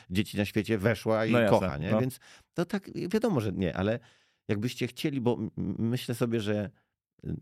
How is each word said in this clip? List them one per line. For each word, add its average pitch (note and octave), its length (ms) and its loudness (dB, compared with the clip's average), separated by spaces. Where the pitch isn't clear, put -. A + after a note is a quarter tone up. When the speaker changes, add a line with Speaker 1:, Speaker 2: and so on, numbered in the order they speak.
Speaker 1:
dzieci F#2 280 0
na G2+ 80 2
świecie G#2+ 320 0
weszła A2 480 2
i A2+ 60 2
Speaker 2:
No A#2+ 80 4
jasne, A2+ 200 6
Speaker 1:
kocha, E2+ 180 0
nie? E2 140 -2
Speaker 2:
no. A2 80 4
Speaker 1:
Więc B2+ 200 -2
to F3 120 -2
tak, - 240 -6
wiadomo, G#3 320 2
że G#2 100 0
nie, F2+ 260 0
ale G#2+ 220 0
jakbyście A#2 400 -2
chcieli, C#3 340 -4
bo A#2 180 2
m-, G#2 180 -4
m-, F#2 220 -2
myślę A#2 360 -2
sobie, A#2 260 0
że, G#2 280 -2
y, F2 160 -6